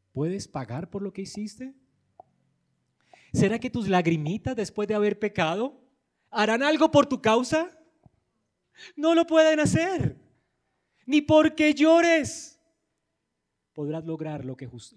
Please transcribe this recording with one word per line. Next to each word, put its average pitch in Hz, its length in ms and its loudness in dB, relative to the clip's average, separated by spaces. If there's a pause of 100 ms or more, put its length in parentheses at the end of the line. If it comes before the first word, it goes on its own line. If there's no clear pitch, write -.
(120)
¿Puedes 175 360 -6
pagar 139 420 -10
por 196 120 -10
lo 196 120 -10
que 196 80 -10
hiciste? 214 520 -14 (1600)
¿Será 220 280 0
que 254 100 -8
tus 226 180 -6
lagrimitas 170 680 0
después 208 320 -6
de 214 80 -2
haber 208 240 0
pecado 202 600 -4 (500)
harán 226 340 0
algo 311 280 4
por 285 140 6
tu 269 160 -4
causa? 254 500 0 (1200)
No 320 200 2
lo 330 100 4
pueden 320 340 4
hacer. 330 580 -2 (880)
Ni 294 160 2
porque 311 520 4
llores 330 840 2 (1120)
podrás 156 300 -8
lograr 156 400 -10
lo 127 140 -12
que 131 100 -14
jus-, 120 300 -20